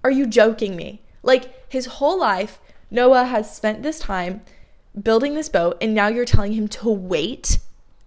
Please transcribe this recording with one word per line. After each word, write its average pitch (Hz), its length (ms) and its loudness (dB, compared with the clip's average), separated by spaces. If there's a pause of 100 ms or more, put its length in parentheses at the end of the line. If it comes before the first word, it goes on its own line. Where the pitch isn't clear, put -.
Are 262 60 4
you 269 160 2
joking 220 500 2
me? 170 260 -14 (200)
Like, - 480 0
his 254 160 -4
whole 330 320 -2
life, 208 400 -2 (320)
Noah 247 340 6
has 233 300 -2
spent 220 280 -4
this 311 160 -6
time 185 440 -6 (580)
building 226 340 2
this 302 140 -4
boat, 175 320 0
and 220 140 0
now 208 140 2
you're 240 160 -2
telling 202 280 2
him 214 160 -4
to 214 200 -6
wait, 185 720 -2 (480)